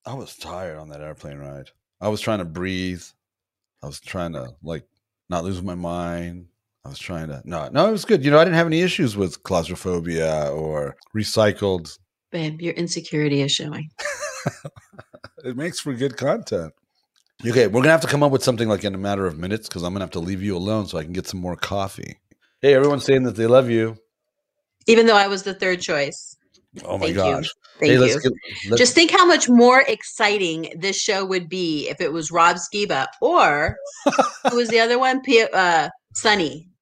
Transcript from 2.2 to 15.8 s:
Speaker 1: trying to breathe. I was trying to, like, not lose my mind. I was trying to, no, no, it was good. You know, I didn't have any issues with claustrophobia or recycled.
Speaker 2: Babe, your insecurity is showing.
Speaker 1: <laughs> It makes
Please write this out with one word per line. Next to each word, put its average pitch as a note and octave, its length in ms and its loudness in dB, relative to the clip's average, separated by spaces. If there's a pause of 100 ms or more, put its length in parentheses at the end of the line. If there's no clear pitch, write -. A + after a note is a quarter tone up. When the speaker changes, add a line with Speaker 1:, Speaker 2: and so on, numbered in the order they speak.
Speaker 1:
trying A2 180 -2
to F2+ 60 -6
breathe. F2+ 580 -6 (800)
I - 40 -14
was C#2+ 120 -16
trying E2+ 340 -8
to, B1+ 160 -12 (140)
like, D#2 220 -10 (440)
not F2 140 -4
lose F#2 180 -6
my F2+ 140 -8
mind. F2 720 -8 (380)
I - 40 -16
was C#2 100 -16
trying E2 280 -10
to, C#2 160 -12
no, D#2 260 -8
no, E3 180 2
it A3 40 2
was G#3 140 -4
good. F3+ 180 2
You C#3+ 80 4
know, D3 80 8
I E3 60 8
didn't F3 120 0
have E3+ 100 2
any D#3+ 140 0
issues D#3+ 360 0
with F#2 260 -4
claustrophobia E2 1080 -2
or D2+ 440 -6 (200)
recycled. G#2 840 0 (320)
Speaker 2:
Babe, D#3 300 -6
your E3+ 120 -6
insecurity D3+ 680 -2
is C#3 100 -2
showing. D3+ 440 -6
Speaker 1:
<laughs> - 40 -20 (1400)
It B2+ 120 -8
makes D#3+ 240 -8